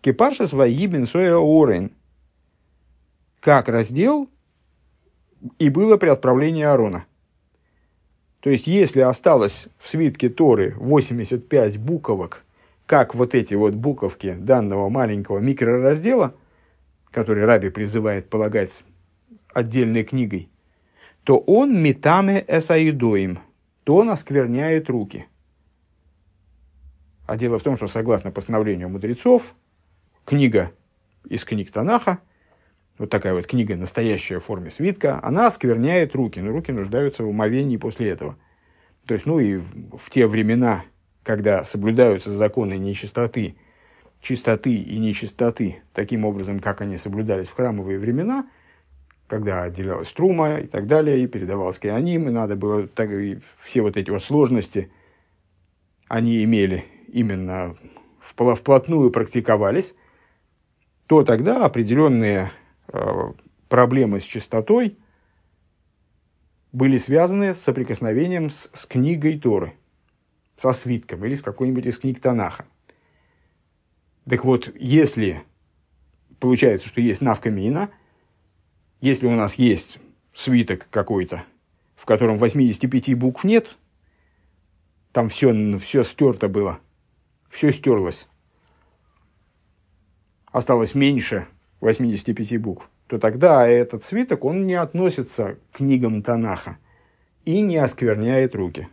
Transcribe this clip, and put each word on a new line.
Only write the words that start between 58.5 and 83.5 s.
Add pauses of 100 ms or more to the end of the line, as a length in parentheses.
вплотную
практиковались, (1120)
то
тогда
определенные, (380)
э, (360)
проблемы
с
чистотой (1800)
были
связаны
с
соприкосновением
с,
с
книгой
Торы, (840)
со
свитком
или
с
какой-нибудь
из
книг
Танаха. (1600)
Так
вот,
если (960)
получается,
что
есть
навка
миина, (1080)
если
у
нас
есть (360)
свиток
какой-то, (520)
в
котором
восьмидесяти
пяти
букв
нет, (1300)